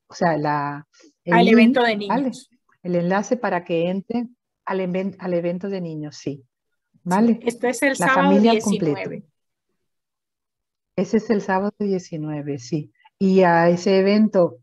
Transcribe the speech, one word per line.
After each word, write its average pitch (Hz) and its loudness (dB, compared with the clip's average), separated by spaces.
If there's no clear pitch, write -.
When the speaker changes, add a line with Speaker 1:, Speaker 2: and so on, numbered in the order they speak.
Speaker 1:
o - -20
sea, 170 0
la, 147 -4
el 175 0
Speaker 2:
Al 220 6
Speaker 1:
link, 226 6
Speaker 2:
evento 240 6
de 226 0
Speaker 1:
¿vale? 233 -2
Speaker 2:
niños. - -8
Speaker 1:
El 180 -4
enlace 196 -2
para 190 -4
que 170 -2
entren 226 -6
al 190 -4
inven-, 185 -4
al 185 -6
evento 175 -4
de 190 -8
niños, 156 -10
sí. - -10
¿Vale? 208 2
Speaker 2:
Sí. - -16
Esto 240 -4
es 247 -4
el 269 0
Speaker 1:
La - 0
Speaker 2:
sábado 190 2
Speaker 1:
familia 208 4
Speaker 2:
diecinueve. 185 -2
Speaker 1:
completa. - -12
Ese 185 -2
es 214 -2
el 208 2
sábado 196 -2
diecinueve, 151 -6
sí. 156 -8
Y 190 4
a 170 4
ese 190 2
evento 196 2